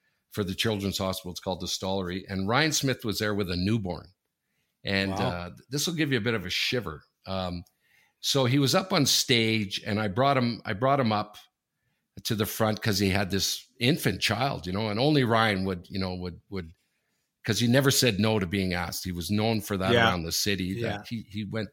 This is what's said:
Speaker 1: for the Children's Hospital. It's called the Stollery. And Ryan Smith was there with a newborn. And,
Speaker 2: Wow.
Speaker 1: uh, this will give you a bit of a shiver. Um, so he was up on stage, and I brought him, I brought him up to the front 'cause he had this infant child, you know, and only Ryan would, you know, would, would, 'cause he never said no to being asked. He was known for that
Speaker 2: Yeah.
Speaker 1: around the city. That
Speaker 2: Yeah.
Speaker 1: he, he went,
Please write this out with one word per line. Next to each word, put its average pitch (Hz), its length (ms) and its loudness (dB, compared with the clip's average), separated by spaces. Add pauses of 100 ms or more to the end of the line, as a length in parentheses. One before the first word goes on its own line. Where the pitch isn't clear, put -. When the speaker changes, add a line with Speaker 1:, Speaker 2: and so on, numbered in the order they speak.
(320)
Speaker 1:
for 110 120 -2
the 92 120 -4
Children's 98 420 -2
Hospital. 95 340 -4
It's 85 80 -12
called 90 220 -4
the 92 60 -6
Stollery. 95 600 -4
And 95 200 -4
Ryan 143 260 2
Smith 131 320 -2
was 101 140 -2
there 107 160 0
with 98 140 0
a 87 60 -2
newborn. 92 520 0 (760)
And, 98 280 0
Speaker 2:
Wow. 95 180 -2
Speaker 1:
uh, 87 200 -6 (200)
this 143 180 -4
will 170 80 -4
give 151 160 0
you 131 60 2
a 107 40 -2
bit 117 120 0
of 95 120 -4
a 90 40 -8
shiver. 87 540 -4 (220)
Um, 92 380 -4 (560)
so 135 260 2
he 131 140 4
was 139 160 4
up 190 160 0
on 160 140 4
stage, 110 800 2
and 107 140 0
I 107 100 0
brought 131 280 2
him, 120 280 0
I 110 80 -4
brought 131 260 2
him 117 140 2
up 104 240 -4 (840)
to - 120 -2
the 104 120 2
front 107 340 0
'cause 101 160 2
he 98 120 4
had 98 200 2
this - 340 -2 (160)
infant 120 420 2
child, 113 440 -2
you 90 80 -4
know, 107 160 -2
and 104 100 -2
only 143 240 4
Ryan 110 420 4
would, 90 220 -4
you 98 120 -6
know, 92 160 -2
would, 90 240 -8 (100)
would, 90 220 -8 (760)
'cause 104 140 0
he 120 80 4
never 131 240 6
said 110 280 2
no 110 200 2
to 95 80 0
being 92 260 0
asked. 87 320 -4
He 92 60 -4
was 85 180 -6
known 107 320 2
for 101 160 -4
that 95 160 2
Speaker 2:
Yeah. 117 160 6
Speaker 1:
around 90 140 -2
the 82 80 -6
city. 98 500 -2
That - 0 -
Speaker 2:
Yeah. 104 260 -4
Speaker 1:
he, 110 220 -8
he 104 140 -6
went, 104 300 -6